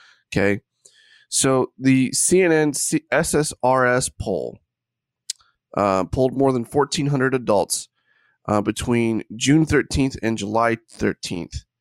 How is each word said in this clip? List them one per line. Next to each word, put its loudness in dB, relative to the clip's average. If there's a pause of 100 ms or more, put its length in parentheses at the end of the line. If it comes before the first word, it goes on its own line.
(320)
Okay. 0 (680)
So 0
the 2
C 2
N 4
N 2
C-, -4
S -2
S 0 (100)
R 2
S 0
poll, -6 (1160)
uh, 0
polled -2
more 2
than -2
fourteen -2
hundred 0
adults, 0 (600)
uh, 2
between 0 (120)
June 2
thirteenth 0
and -2
July 0 (120)
thirteenth. -6 (160)